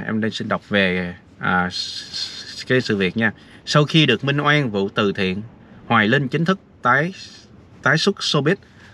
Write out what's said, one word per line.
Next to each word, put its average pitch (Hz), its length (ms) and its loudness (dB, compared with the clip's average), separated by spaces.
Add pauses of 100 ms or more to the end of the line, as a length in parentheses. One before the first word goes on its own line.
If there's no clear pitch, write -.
em 110 160 -2
đây 110 100 -2
xin 107 160 -8
đọc 101 220 -4
về, 90 460 0 (240)
à, 90 280 0
s-, 87 40 -6
s-, - 960 -10
cái 127 140 2
sự 110 160 -2
việc 95 200 0
nha. 113 140 2 (340)
Sau 151 200 4
khi 160 200 4
được 120 180 2
minh 139 180 0
oan 147 300 2
vụ 98 180 0
từ 107 220 0
thiện, 95 300 -4 (460)
Hoài 110 200 4
Linh 135 200 2
chính 151 180 -2
thức 190 140 0 (220)
tái, 143 320 2 (680)
tái 139 160 2
xuất - 180 0
showbiz. 151 400 0 (380)